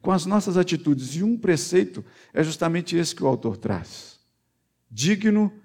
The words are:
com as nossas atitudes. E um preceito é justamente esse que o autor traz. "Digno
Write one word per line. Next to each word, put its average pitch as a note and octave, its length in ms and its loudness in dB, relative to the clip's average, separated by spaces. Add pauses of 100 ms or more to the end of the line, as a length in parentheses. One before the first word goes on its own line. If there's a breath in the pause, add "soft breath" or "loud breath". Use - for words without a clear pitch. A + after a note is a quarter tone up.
com - 100 -2
as F3+ 160 2
nossas G3 300 0
atitudes. D3 600 0
E F3 60 -2
um A3+ 140 2
preceito F#3 680 0 (280 soft breath)
é - 100 0
justamente E3 540 -2
esse E3+ 180 0
que - 80 -8
o - 40 2
autor A2+ 300 0
traz. - 640 -8 (720)
"Digno G#3 640 2 (120)